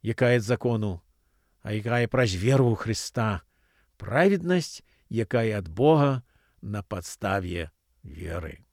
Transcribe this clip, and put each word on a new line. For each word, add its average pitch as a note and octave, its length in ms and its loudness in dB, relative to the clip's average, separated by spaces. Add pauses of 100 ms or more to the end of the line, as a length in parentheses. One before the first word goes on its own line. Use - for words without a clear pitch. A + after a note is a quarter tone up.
якая A#2+ 400 2
ад - 0 -
закону, G#2+ 640 -2 (560)
а G#2+ 80 -10
якая A2+ 400 0
праз B2 240 2
веру A#2+ 400 4
ў - 80 -6
Хрыста, A2 640 -4 (480)
праведнасць, E3+ 880 0 (240)
якая A2 560 0
ад E2 80 -12
Бога C#3 560 4 (400)
на G#2 160 -6
падставе F2+ 880 -4 (320)
веры. E2 720 -10